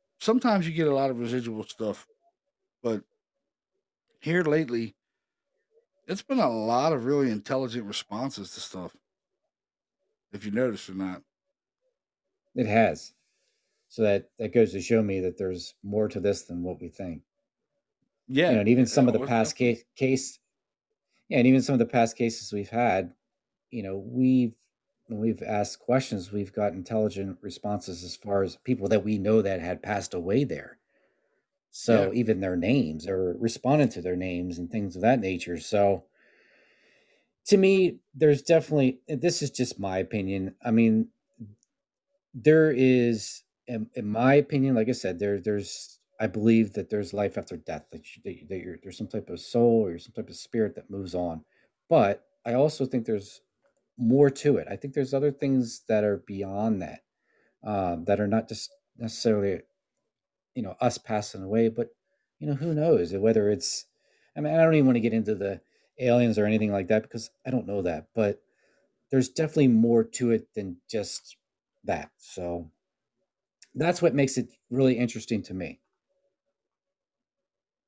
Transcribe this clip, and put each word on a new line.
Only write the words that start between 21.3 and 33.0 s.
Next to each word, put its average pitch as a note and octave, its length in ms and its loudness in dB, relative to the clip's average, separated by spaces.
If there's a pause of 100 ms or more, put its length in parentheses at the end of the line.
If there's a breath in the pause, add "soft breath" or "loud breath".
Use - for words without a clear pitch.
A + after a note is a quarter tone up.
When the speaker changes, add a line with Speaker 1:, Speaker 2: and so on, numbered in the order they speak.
Speaker 2:
and B2 80 6
even C3 140 6
some C#3 120 -2
of B2 60 4
the A#2 60 2
past A#2 320 0
cases A2+ 360 -4
we've G2+ 160 -6
had, F#2+ 460 0 (560)
you A2+ 120 -8
know, F#2+ 140 -8
we've, B2 580 0 (520)
when A2 120 -8
we've A2 240 -2
asked G#2 360 -4
questions, A2 520 -2
we've G2+ 220 -8
got G#2 200 -2
intelligent G2 680 -4
responses F#2+ 640 -10
as F2 120 -12
far G2+ 280 -2
as F2 140 -6
people G2 320 -2
that G#2+ 140 4
we G#2+ 160 -2
know G#2+ 220 2
that F#2+ 200 -2
had F2 220 -6
passed G2+ 300 -6
away F#2+ 320 0
there. - 340 -8 (920)
So G2+ 400 2
Speaker 1:
Yeah. - 20 -4
Speaker 2:
even A2 280 0
their F#2 160 -2
names F2 500 0